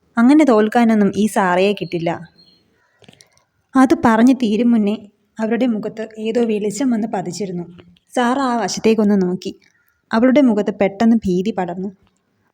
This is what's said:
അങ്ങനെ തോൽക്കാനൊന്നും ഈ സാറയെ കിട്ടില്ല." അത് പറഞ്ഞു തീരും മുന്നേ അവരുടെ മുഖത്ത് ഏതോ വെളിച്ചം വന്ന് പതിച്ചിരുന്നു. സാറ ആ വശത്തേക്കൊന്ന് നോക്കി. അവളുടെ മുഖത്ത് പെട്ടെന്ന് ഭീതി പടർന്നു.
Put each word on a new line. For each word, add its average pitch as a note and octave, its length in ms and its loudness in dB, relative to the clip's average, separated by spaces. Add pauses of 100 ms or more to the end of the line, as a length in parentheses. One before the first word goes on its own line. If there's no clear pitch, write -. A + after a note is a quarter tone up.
(160)
അങ്ങനെ C#4+ 280 6
തോൽക്കാനൊന്നും A3 720 2
ഈ G#3 100 0
സാറയെ G3 460 0
കിട്ടില്ല." E3+ 380 -6 (1600)
അത് C4 200 4
പറഞ്ഞു B3 400 4
തീരും A#3+ 360 0
മുന്നേ G#3+ 260 0 (420)
അവരുടെ A3 280 -2
മുഖത്ത് G#3+ 380 -6 (140)
ഏതോ A3 260 -4
വെളിച്ചം G#3+ 460 -2
വന്ന് A3 180 -2
പതിച്ചിരുന്നു. F3+ 560 -8 (480)
സാറ B3 280 0
ആ B3+ 160 -2
വശത്തേക്കൊന്ന് G#3 600 0
നോക്കി. F#3 360 -4 (580)
അവളുടെ B3+ 320 2
മുഖത്ത് G#3+ 320 0
പെട്ടെന്ന് G#3+ 420 0
ഭീതി F#3+ 360 -2
പടർന്നു. F#3 380 -8 (640)